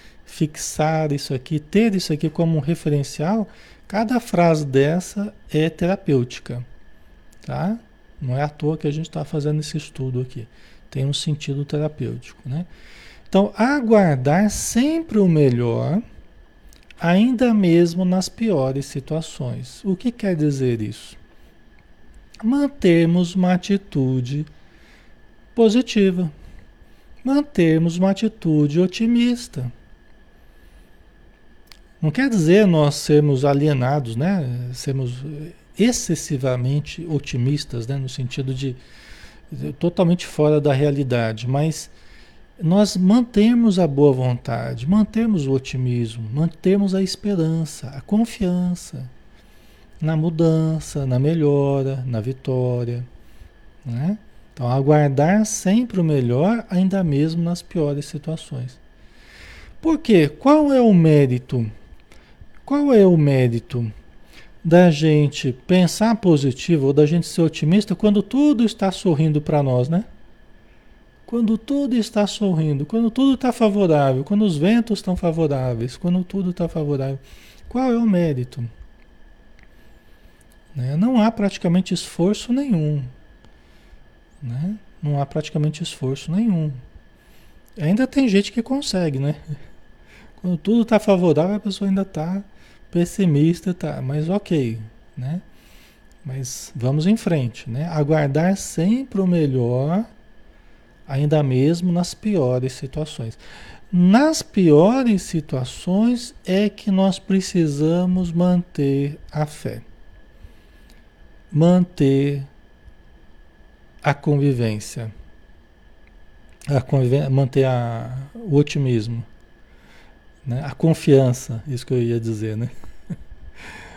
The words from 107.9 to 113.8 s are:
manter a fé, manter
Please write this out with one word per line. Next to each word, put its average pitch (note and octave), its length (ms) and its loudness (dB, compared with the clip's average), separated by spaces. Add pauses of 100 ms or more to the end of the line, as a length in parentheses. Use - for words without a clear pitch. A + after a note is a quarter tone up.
manter D3+ 840 0 (120)
a D3+ 160 -2
fé, A#2 340 -10 (1700)
manter C#3+ 920 2 (1600)